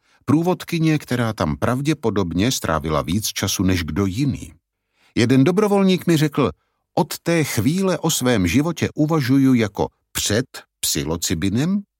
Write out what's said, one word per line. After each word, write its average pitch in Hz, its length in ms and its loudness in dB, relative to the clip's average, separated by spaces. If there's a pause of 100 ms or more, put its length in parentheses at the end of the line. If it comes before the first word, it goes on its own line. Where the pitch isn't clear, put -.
(260)
průvodkyně, 160 720 0
která 120 360 -2
tam 78 240 -2
pravděpodobně 110 920 -2
strávila 78 500 -2
víc 87 260 -4
času - 360 -4
než 90 200 2
kdo 78 220 -2
jiný. 98 480 -4 (600)
Jeden 131 280 4
dobrovolník 190 640 2
mi 165 100 4
řekl: 147 340 0 (440)
"Od - 280 -2
té 165 200 2
chvíle 170 560 0
o 165 100 -2
svém 120 380 2
životě 131 480 0
uvažuju 135 580 2
jako 104 340 0 (240)
před - 340 -2 (340)
psilocybinem 92 1000 -2 (180)